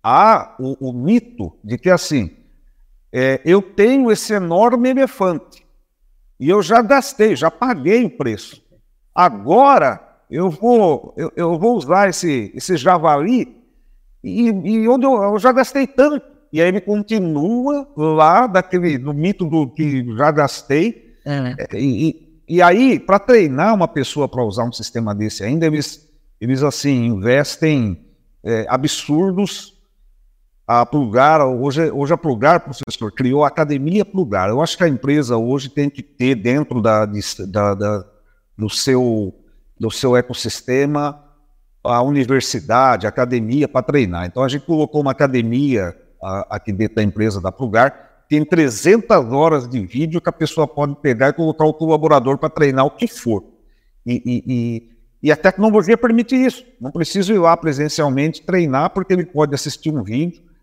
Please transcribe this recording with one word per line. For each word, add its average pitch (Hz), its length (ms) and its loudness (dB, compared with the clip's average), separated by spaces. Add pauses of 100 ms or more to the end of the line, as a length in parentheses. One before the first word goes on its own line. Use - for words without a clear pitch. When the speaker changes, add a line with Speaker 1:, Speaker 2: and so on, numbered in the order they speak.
Speaker 1:
há 165 560 4
o, 131 300 -6
o 123 40 -8
mito 123 600 -2 (100)
de 107 140 -6
que 180 120 -2
assim, 147 420 0 (800)
é, 131 320 0
eu 190 160 4
tenho 233 500 2
esse 214 220 -2
enorme 220 560 2
elefante, 202 760 -2 (760)
e 135 100 0
eu 202 120 4
já 220 200 2
gastei, 220 540 2
já 156 160 0
paguei 226 540 0
o 160 40 -4
preço. - 540 -8 (500)
Agora 160 880 4 (280)
eu 175 200 -2
vou, 202 680 2
eu, 165 180 -6
eu 170 240 -2
vou 233 160 2
usar 180 340 2
esse, 127 460 -4
esse 160 220 -4
javali, 165 840 0 (600)
e, 226 260 0
e 214 380 0
onde 254 180 2
eu, 254 160 2
eu 202 180 0
já 254 120 4
gastei 262 340 0
tanto. 285 400 0 (280)
E 156 80 0
aí 175 60 4
ele 190 140 0
continua 208 1120 -2
lá 156 500 4
daquele, 180 520 0
no 139 160 -6
mito 175 320 -2
do 151 240 -2
que 139 360 -4 (100)
já 147 160 2
gastei. 151 840 -2 (100)
Speaker 2:
É. 135 320 -6
Speaker 1:
É, - 220 -10
e, 135 300 0
e, - 460 -10
e 180 60 4
aí, 190 380 4
pra 196 180 0
treinar 202 560 2
uma 180 140 0
pessoa 139 400 -4
pra 123 160 -4
usar 110 220 -4
um 120 60 -6
sistema 110 440 -6
desse 104 280 -6
ainda, 156 220 -2
eles, - 440 -4 (320)
eles 131 200 -2
assim, 135 440 0
"Investem, 120 1000 0 (380)
é, 110 240 -4
absurdos 165 1120 -4 (1000)
a 120 60 2
Plugar. 143 600 2
Hoje, 135 460 -2
hoje 143 220 -2
a 156 40 0
Plugar, 143 440 0
professor, 113 500 -12
criou 135 320 0
a 143 40 2
Academia 151 580 -2
Plugar." 101 440 -2
Eu 123 120 -2
acho 165 160 -4
que 185 60 0
a 170 40 2
empresa 139 480 0
hoje 131 340 -4
tem 143 200 -2
que - 120 -12
ter 127 340 -2
dentro 123 460 -2
da, 107 240 2
de, 104 160 -8 (260)
da, 101 260 0
da, 101 320 -4 (520)
do 107 120 -4
seu, 120 640 0 (440)
do 110 140 -6
seu 123 240 0
ecossistema, 143 1080 -2 (600)
a 120 180 0
universidade, 127 1040 0
a 104 40 0
academia 123 580 -2
pra 127 140 -2
treinar. 90 440 -2
Então 123 180 -4
a 135 40 0
gente 139 180 -6
colocou 151 360 -2
uma 139 100 -2
academia, 123 840 -2 (300)
a, 95 320 -8
aqui 104 160 -8
dentro 104 240 -4
da 107 80 0
empresa 101 380 -2
da 92 100 -4
Plugar, 123 580 0 (200)
tem 151 160 0
trezentas 160 800 2
horas 135 420 0
de 120 180 -6
vídeo 160 360 -4
que - 80 -4
a - 40 -6
pessoa 156 320 -2
pode 143 360 -4
pegar 135 280 2
e 143 40 -2
colocar 156 320 0
o 156 80 2
colaborador 151 640 2
pra 156 120 -4
treinar 135 360 0
o 147 60 -2
que - 160 -6
for. - 360 -4 (640)
E, 120 200 -4
e, 120 220 -4
e, 117 420 -6 (340)
e 151 100 2
a - 20 6
tecnologia 208 600 2
permite 233 360 0
isso. 254 300 0 (160)
Não 127 120 -12
preciso 180 420 -2
ir 196 60 4
lá 165 180 4
presencialmente 147 840 -2
treinar, 160 500 0
porque 190 200 -4
ele 180 140 0
pode 147 280 0
assistir 151 400 -6
um 135 80 -4
vídeo, 131 400 -6 (220)